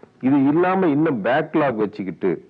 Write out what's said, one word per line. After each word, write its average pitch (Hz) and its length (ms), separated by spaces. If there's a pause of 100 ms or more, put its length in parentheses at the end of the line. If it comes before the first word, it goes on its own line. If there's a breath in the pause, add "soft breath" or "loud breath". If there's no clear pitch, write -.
(220 loud breath)
இது 135 260
இல்லாம 180 400
இன்னும் 143 360
பேக்லாக் 143 520
வச்சுக்கிட்டு, 95 760